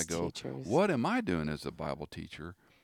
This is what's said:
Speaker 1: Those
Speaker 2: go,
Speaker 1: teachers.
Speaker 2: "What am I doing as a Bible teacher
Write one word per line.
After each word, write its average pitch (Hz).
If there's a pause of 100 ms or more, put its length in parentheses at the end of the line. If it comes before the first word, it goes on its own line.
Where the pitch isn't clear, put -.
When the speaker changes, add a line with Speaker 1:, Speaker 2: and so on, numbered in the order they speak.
Speaker 1:
Those -
Speaker 2:
go, 85
Speaker 1:
teachers. 131
Speaker 2:
"What 170
am 127
I 233
doing 85
as 76
a 71
Bible 76
teacher 82 (300)